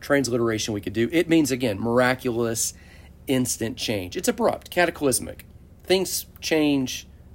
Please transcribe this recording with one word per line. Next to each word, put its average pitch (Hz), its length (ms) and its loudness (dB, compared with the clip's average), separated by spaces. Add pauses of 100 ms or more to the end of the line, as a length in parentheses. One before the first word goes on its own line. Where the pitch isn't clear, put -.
transliteration 117 720 0
we 104 60 -4
could 98 120 -8
do. 113 200 0
It 165 160 2
means, 160 240 4
again, 120 260 -2
miraculous, 117 960 0 (540)
instant 127 480 -2
change. 95 400 -6
It's 185 120 -6
abrupt, 233 420 0
cataclysmic. - 760 0 (440)
Things 185 380 0 (160)
change 147 640 0 (260)